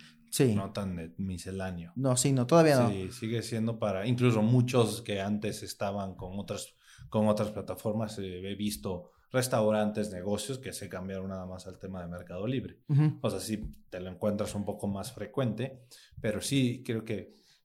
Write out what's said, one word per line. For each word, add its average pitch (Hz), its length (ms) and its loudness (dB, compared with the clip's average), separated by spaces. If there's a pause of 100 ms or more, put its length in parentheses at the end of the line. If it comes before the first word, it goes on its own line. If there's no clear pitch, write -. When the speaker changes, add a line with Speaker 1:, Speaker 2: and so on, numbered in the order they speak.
(320)
Speaker 1:
Sí. 127 220 6
Speaker 2:
no 98 180 -2
tan, 95 260 -4
eh, 82 200 -10
misceláneo. 92 760 -6
Speaker 1:
No, 127 220 2
sí, 139 160 4
no, 127 160 2
todavía 160 320 8
no. 120 100 6
Speaker 2:
Sí, 95 220 -2
sigue 113 300 -4
siendo 113 360 -2
para, 101 280 0
incluso 120 360 4
muchos 120 600 4
que 101 180 -2
antes 104 420 -2
estaban 98 540 -4
con 92 240 -8
otras, 98 340 -8 (340)
con 107 200 4
otras 107 240 2
plataformas, 107 680 -4
eh, 95 320 -6
he 101 60 -6
visto 101 560 -4 (180)
restaurantes, 107 800 2
negocios 101 480 -4
que 95 140 -10
se - 160 -10
cambiaron 95 400 -6
nada 95 180 -6
más 92 220 -12
al 92 100 -12
tema 95 220 -8
de 85 80 -8
Mercado 90 400 -8
Libre. 127 400 -4
Speaker 1:
Ujú. 151 340 6
Speaker 2:
O 113 80 2
sea, 98 80 -2
sí 107 320 -4 (180)
te 92 120 -8
lo 92 100 -8
encuentras 101 460 0
un 101 80 -2
poco 101 240 -4
más 98 240 -4
frecuente, 117 720 -4 (340)
pero 107 220 -2
sí 131 420 2
creo 113 200 -2
que, - 320 -8 (280)